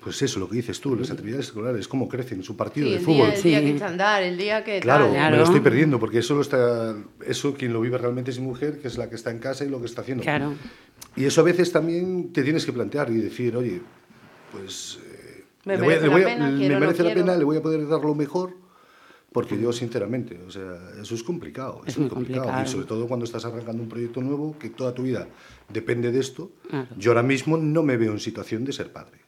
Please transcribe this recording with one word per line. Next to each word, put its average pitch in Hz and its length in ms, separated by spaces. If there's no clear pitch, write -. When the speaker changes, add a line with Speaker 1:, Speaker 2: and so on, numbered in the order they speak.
Speaker 1:
pues 92 200
eso, 123 180
lo 90 80
que 107 80
dices 123 240
tú, 135 160
las 127 140
Speaker 2:
Mm. - 20
Speaker 1:
actividades 120 340
escolares, 123 420
cómo 131 200
crecen, 120 340
su 107 140
partido 139 300
Speaker 3:
Sí, 202 60
Speaker 1:
de 185 60
Speaker 3:
el 175 60
Speaker 1:
fútbol. 151 220
Speaker 3:
día, - 100
el 190 60
día 160 180
Speaker 2:
Sí. 147 60
Speaker 3:
que 143 100
echan 185 160
andar, 196 300
el 180 160
día 208 260
que 202 160
Speaker 1:
Claro, 139 240
Speaker 3:
tal. 110 80
Speaker 1:
me - 60
Speaker 2:
Claro. 151 180
Speaker 1:
lo 151 80
estoy 165 160
perdiendo, 131 400
porque 107 180
eso 117 160
lo 143 60
está, 120 560
eso 131 280
quien 123 180
lo 113 80
vive 127 180
realmente 123 320
es 123 100
mi 131 60
mujer, 147 340
que 127 80
es 113 80
la 113 140
que 113 60
está 117 140
en 113 80
casa 135 260
y 139 40
lo 135 120
que 120 60
está 117 140
haciendo. 123 220
Speaker 2:
Claro. 147 320
Speaker 1:
Y 127 80
eso 147 180
a - 20
veces 175 280
también 175 600
te 147 100
tienes 156 220
que 135 80
plantear 120 380
y 113 80
decir, 113 380
"Oye, 107 240
pues, 95 540
eh, - 380
Speaker 3:
Me 190 120
Speaker 1:
le 180 60
voy 175 120
a, - 40
Speaker 3:
merece 156 40
Speaker 1:
le 156 60
Speaker 3:
la 143 60
Speaker 1:
voy 180 80
a, 185 120
Speaker 3:
pena, 143 160
Speaker 1:
me 139 80
Speaker 3:
quiero, 143 160
no 139 60
Speaker 1:
merece 170 220
la 170 80
Speaker 3:
quiero. 180 160
Speaker 1:
pena, 180 100
le 156 80
voy 151 140
a 156 40
poder 156 260
dar 151 140
lo 151 120
mejor, 180 420
porque 107 280
yo, 120 120
sinceramente, 113 720
o 92 40
sea, 92 280
eso 104 140
es - 80
complicado, - 600
Speaker 2:
Es 143 80
Speaker 1:
es 117 60
muy 151 80
Speaker 2:
muy 117 80
Speaker 1:
complicado". 127 320
Speaker 2:
complicado. 131 220
Speaker 1:
Y - 40
sobre - 140
todo 117 200
cuando 120 180
estás 113 200
arrancando 113 380
un 113 60
proyecto 117 340
nuevo, 147 360
que 110 120
toda 127 240
tu 123 80
vida 113 240
depende 120 420
de 123 100
esto. 143 300
Speaker 2:
Claro. 131 280
Speaker 1:
Yo 104 160
ahora 120 100
mismo 135 340
no 156 260
me 135 140
veo 113 160
en 104 80
situación 110 440
de 135 80
ser 98 200
padre. - 360